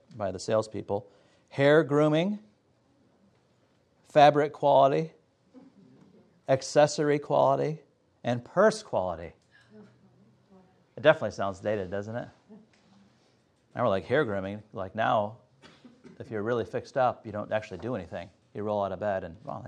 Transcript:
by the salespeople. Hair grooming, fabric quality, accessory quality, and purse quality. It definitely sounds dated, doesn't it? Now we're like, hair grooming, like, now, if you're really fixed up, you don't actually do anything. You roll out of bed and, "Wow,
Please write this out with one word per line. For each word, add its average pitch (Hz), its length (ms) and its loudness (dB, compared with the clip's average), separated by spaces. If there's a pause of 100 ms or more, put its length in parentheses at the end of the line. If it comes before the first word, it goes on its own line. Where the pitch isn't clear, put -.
(160)
by 101 140 -6
the 92 80 -10
salespeople. 104 720 -4 (400)
Hair 147 360 4
grooming, 151 560 0 (1700)
fabric 147 400 6
quality, 143 600 4 (1400)
accessory 147 680 2
quality, 139 600 0 (440)
and 123 220 -4
purse 214 380 2
quality. 85 500 -6 (1600)
It 117 60 -16
definitely 135 280 4
sounds 95 300 -6
dated, 101 300 -4
doesn't 101 240 -8
it? 131 140 -10 (1500)
Now 120 100 -2
we're 120 40 4
like, 95 160 0
hair 143 200 0
grooming, 101 380 -8 (100)
like, 95 220 -10
now, 117 420 0 (800)
if 107 120 -14
you're 110 120 -6
really 113 220 -2
fixed - 320 -10
up, 127 280 -2
you 110 80 -12
don't 104 200 -8
actually 107 260 -6
do 117 160 -8
anything. 92 340 -10 (260)
You 104 100 -8
roll 104 180 -2
out 98 80 -4
of 92 80 -10
bed 98 240 -4
and, 82 220 -14
"Wow, - 240 -12